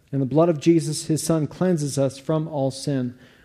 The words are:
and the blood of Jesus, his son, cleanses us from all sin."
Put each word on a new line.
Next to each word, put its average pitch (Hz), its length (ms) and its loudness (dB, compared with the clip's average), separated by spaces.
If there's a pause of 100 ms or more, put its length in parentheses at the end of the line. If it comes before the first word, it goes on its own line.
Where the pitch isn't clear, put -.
(120)
and 135 100 -2
the 131 60 0
blood 156 200 4
of 156 120 0
Jesus, 156 480 2
his 156 160 0
son, 160 240 0
cleanses 156 500 -2
us 135 220 0
from 156 280 -2
all 139 220 -2
sin." 127 460 -4 (300)